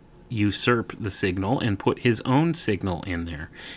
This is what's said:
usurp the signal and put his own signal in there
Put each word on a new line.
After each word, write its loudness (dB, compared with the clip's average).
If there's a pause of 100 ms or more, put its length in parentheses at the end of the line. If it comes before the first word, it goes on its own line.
(300)
usurp 2
the -4
signal 0
and 0
put 0
his 2
own 4
signal -2
in -4
there -10 (260)